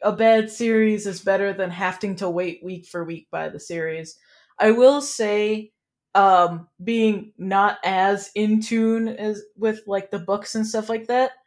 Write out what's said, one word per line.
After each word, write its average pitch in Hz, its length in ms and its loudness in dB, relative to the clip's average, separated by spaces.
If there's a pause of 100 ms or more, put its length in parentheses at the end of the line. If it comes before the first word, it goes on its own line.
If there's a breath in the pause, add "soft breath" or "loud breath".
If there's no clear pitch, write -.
a 214 120 0
bad 220 380 4
series 220 560 2
is 180 140 -8
better 196 320 0
than 185 180 -4
having 185 460 -4
to 185 140 -4
wait 175 320 -4
week 180 240 -12
for 170 180 -8
week 165 260 -12
by 160 180 -6
the - 100 -14
series. 160 580 -8 (420 soft breath)
I 220 120 4
will 254 300 6
say, 214 720 -2 (420)
um, 180 540 4 (140)
being 220 560 0
not 196 440 0
as 190 520 0
in 214 260 2
tune 226 480 0
as 214 340 -6 (140)
with, 214 300 -2
like, 196 240 -4
the 202 80 -6
books 196 360 -4
and 220 120 -2
stuff 220 220 -6
like 226 200 -6
that, 254 240 2 (140)